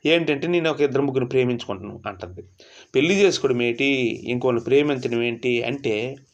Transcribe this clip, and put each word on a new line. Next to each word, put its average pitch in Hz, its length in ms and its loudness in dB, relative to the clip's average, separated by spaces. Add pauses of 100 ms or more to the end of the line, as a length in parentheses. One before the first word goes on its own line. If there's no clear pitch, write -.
ఏంటంటే, 151 420 2
"నేను 170 220 0
ఒక 143 120 -2
ఇద్దరు 135 200 2
ముగ్గురు 131 240 0
ప్రేమించుకుంటున్నాను" 117 840 -2
అంటుంది. 92 360 -14 (520)
పెళ్లి 160 200 4
చేసుకోవడం 143 460 2
ఏంటి, 120 240 0 (400)
ఇంకోళ్ళని 123 380 0
ప్రేమించడం 127 600 2
ఏంటి 120 400 -2
అంటే 127 520 -4 (180)